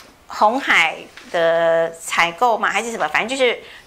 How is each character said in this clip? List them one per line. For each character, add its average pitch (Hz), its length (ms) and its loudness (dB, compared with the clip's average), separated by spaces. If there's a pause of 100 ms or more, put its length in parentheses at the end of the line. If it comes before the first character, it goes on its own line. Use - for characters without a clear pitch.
(260)
鸿 226 320 2
海 180 380 2 (340)
的 165 580 2 (120)
采 170 320 -2
购 226 260 0
嘛， 175 100 -2
还 196 140 -2
是 233 80 -8
什 226 80 -8
么， 156 100 -2
反 151 140 0
正 214 60 -6
就 262 80 -6
是 247 240 0 (260)